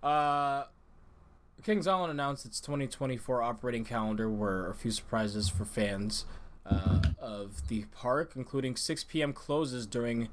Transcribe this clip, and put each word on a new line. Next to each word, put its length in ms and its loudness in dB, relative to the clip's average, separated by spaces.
Uh, 600 4
Kings 240 2
Island 240 2
announced 340 -2
its 160 -8
twenty 260 -2
twenty-four 560 -2
operating 420 -2
calendar, 440 0
where 400 0
a 60 -4
few 160 -2
surprises 580 0
for 160 0
fans, 600 0
uh, 340 4
of 500 -6
the 240 -2
park, 440 0
including 400 -2
six 280 -2
P 180 0
M 100 2
closes 540 -2
during 460 0